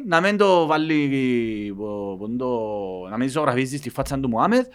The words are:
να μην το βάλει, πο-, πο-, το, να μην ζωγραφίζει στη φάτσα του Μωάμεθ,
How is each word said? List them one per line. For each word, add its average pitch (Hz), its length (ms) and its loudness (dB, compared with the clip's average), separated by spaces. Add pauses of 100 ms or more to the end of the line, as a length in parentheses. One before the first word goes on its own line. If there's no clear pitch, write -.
να 170 140 2
μην 202 160 2
το 185 300 6
βάλει, 135 1120 0
πο-, 101 420 -6
πο-, 107 200 -6
το, 104 680 -4
να 107 80 -8
μην 127 120 0
ζωγραφίζει 131 480 0
στη 143 140 -8
φάτσα 139 300 -4
του 135 80 -2
Μωάμεθ, 185 460 2